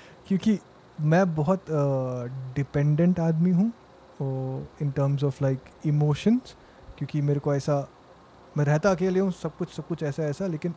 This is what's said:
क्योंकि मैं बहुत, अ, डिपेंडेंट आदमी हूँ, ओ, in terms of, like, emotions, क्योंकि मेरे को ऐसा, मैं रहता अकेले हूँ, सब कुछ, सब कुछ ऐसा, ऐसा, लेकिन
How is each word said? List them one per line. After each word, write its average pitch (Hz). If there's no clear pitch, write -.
क्योंकि 196
मैं 165
बहुत, 160
अ, -
डिपेंडेंट 147
आदमी 165
हूँ, 196
ओ, 131
in 143
terms 139
of, 143
like, 135
emotions, 151
क्योंकि 147
मेरे 143
को 143
ऐसा, 143
मैं 147
रहता 151
अकेले 185
हूँ, 190
सब -
कुछ, -
सब 156
कुछ 165
ऐसा, 151
ऐसा, 151
लेकिन 170